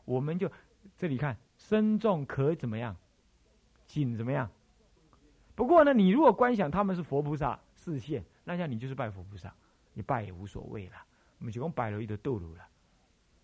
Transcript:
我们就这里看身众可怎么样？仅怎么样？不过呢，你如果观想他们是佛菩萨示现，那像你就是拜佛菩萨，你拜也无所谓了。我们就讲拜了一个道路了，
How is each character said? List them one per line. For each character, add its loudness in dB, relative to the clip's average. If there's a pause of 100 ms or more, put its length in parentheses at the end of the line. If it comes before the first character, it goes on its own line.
我 0
们 -2
就 -2 (460)
这 -6
里 -2
看 -2 (200)
身 2
众 0
可 0
怎 -8
么 -4
样？ -6 (920)
仅 -2
怎 -6
么 -2
样？ -2 (1040)
不 0
过 10
呢， 6
你 8
如 6
果 8
观 4
想 2
他 0
们 0
是 -4
佛 -2
菩 -4
萨 -4 (160)
示 -8
现， -6 (180)
那 -8
像 -4
你 -6
就 -8
是 -8
拜 -4
佛 -12
菩 -18
萨， -16 (380)
你 -10
拜 -2
也 -12
无 -14
所 -12
谓 -12
了。 -20 (420)
我 -12
们 -8
就 -8
讲 -6
拜 -4
了 -6
一 -8
个 -6
道 -4
路 -8
了， -20 (760)